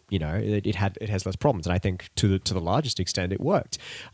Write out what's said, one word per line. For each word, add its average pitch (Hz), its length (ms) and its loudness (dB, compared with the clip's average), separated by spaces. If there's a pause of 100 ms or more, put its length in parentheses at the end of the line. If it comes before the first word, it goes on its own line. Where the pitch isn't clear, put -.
you 98 100 2
know, 78 160 -2
it, 104 320 0
it 104 80 2
had, 98 260 0
it 107 80 -4
has 98 160 0
less 95 100 -2
problems. 107 300 2
And 90 80 2
I 90 60 4
think 90 380 -2
to 107 100 4
the, 95 100 6
to - 160 -2
the 92 80 0
largest 113 380 0
extent, 92 340 0
it - 80 -2
worked. - 380 0 (340)